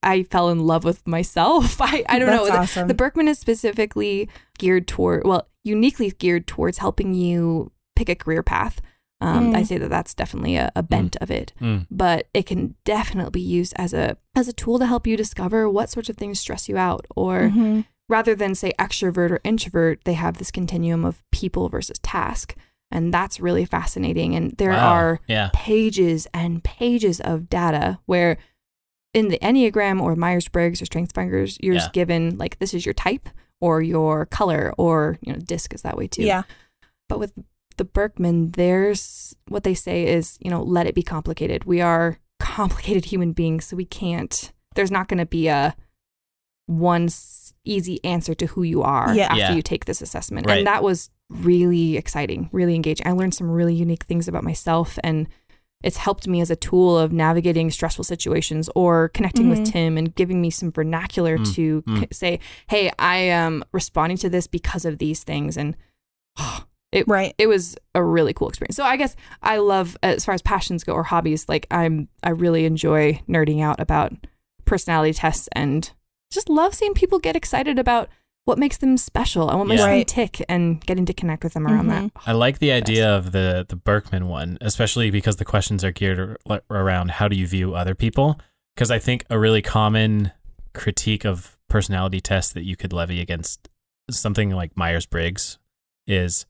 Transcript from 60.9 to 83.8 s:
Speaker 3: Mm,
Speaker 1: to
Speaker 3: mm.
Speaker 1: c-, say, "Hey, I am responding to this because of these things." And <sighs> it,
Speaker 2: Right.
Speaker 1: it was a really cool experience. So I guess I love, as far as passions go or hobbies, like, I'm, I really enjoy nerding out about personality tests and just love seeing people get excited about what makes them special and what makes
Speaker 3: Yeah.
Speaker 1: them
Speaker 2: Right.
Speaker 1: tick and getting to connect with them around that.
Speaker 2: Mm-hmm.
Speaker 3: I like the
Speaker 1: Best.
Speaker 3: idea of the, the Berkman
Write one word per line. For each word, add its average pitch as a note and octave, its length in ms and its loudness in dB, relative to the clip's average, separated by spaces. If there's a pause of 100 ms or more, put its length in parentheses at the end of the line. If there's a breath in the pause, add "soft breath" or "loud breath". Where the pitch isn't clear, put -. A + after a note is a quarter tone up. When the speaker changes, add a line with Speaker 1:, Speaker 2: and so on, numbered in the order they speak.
Speaker 3:
Mm, G#2+ 160 0
Speaker 1:
to D#3 280 0
Speaker 3:
mm. A2 180 0
Speaker 1:
c-, - 120 -2
say, F3 280 -2 (280 loud breath)
"Hey, G#3 300 2
I F3+ 180 2
am E3+ 560 0
responding E3+ 460 -2
to F#3 100 -2
this F3+ 180 0
because - 380 -4
of D#3 140 -4
these D#3 260 -4
things." D3 320 -4
And D3 200 -4 (600)
<sighs> - 560 -10
it, G3 140 2
Speaker 2:
Right. G3 320 0
Speaker 1:
it G#3+ 80 6
was F#3+ 300 2 (180)
a F3+ 80 4
really E3 320 4
cool - 140 -4
experience. - 280 -6
So C#4+ 80 -2
I C4 120 4
guess C4 180 0 (280 loud breath)
I G#3+ 160 2
love, F#3+ 440 2
as - 220 2
far G3 100 0
as F3+ 80 -4
passions F3 420 0
go - 80 -4
or E3 120 0
hobbies, D#3+ 440 0
like, D#3 220 -2
I'm, D#3+ 380 0 (140)
I F3 80 0
really E3 340 4
enjoy D#3 640 2
nerding D3+ 340 2
out D3+ 180 0
about D3+ 320 0 (520)
personality D#3+ 500 2
tests - 380 0
and D3 380 -2 (420)
just G4+ 160 -4
love E4 260 4
seeing G#4 200 0
people F#4 240 2
get D#4+ 180 -2
excited C4+ 420 -2
about A#3+ 300 2 (360)
what A#3+ 140 2
makes C#4 200 0
them C4 180 4
special A3+ 540 0
and F3 80 2
what G3+ 100 0
makes A3 120 4
Speaker 3:
Yeah. G#3 60 6
Speaker 1:
them G3+ 120 6
Speaker 2:
Right. A#3 100 0
Speaker 1:
tick - 400 -4
and E3+ 360 0
getting F#3 220 0
to F3+ 60 -4
connect E3 320 -6
with E3 80 -4
them D#3 140 -4
around A3 220 4
that. G#3 160 -2
Speaker 2:
Mm-hmm. - 260 -8
Speaker 3:
I - 20 2
like A#2+ 260 2
the D3 120 2
Speaker 1:
Best. B2+ 120 4
Speaker 3:
idea A2 340 4
of F#2 160 -2
the, F#2 360 0
the F#2 80 -8
Berkman G2 500 -2